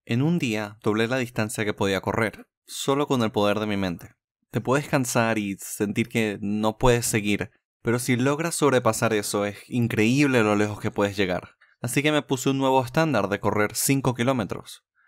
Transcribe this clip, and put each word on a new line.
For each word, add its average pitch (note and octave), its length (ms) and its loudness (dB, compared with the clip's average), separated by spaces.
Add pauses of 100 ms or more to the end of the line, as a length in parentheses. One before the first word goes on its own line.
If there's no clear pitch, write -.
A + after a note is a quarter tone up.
En A#2 160 0
un E3+ 180 2
día G#2+ 420 -2
doblé A2 260 2
la C3 100 -2
distancia A2+ 480 -4
que G#2 80 0
podía G2 280 0
correr, G#2 460 -2 (180)
solo C#3+ 420 -2
con C3 160 2
el G#2+ 80 0
poder G#2 280 2
de G#2+ 80 -2
mi G#2 100 -2
mente. F#2 380 -6 (340)
Te A#2 120 -4
puedes C3+ 260 0
cansar A#2+ 500 0
y G2+ 220 -4
sentir G#2+ 500 -2
que G#2+ 320 -2
no G#2+ 360 -2
puedes A#2+ 280 2
seguir, G#2 460 -2 (300)
pero A#2+ 180 0
si B2+ 160 0
logras C#3+ 400 0
sobrepasar A#2+ 580 2
eso G#2 320 0
es G2+ 120 -6 (100)
increíble A#2+ 760 2
lo G#2+ 120 4
lejos G#2 240 0
que G#2+ 120 -4
puedes G2+ 260 -2
llegar. F2+ 380 -2 (260)
Así C3 220 -2
que D3+ 80 2
me D3+ 100 2
puse C#3 280 -2
un C3+ 80 2
nuevo C3 260 4
estándar B2 440 0
de G2 120 -2
correr G#2 360 0
cinco C3+ 380 0
kilómetros. A#2+ 720 -4 (220)